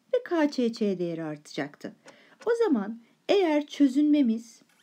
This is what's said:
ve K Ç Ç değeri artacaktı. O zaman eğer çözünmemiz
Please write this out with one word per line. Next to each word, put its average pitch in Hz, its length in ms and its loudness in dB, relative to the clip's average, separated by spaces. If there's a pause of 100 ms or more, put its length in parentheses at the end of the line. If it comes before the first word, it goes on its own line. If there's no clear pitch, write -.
(140)
ve 480 80 0
K 311 280 0
Ç - 60 -12
Ç 233 240 -2
değeri 175 420 -2
artacaktı. 151 720 -10 (540)
O 440 40 0 (140)
zaman 226 360 0 (280)
eğer 311 380 2
çözünmemiz 277 960 0 (200)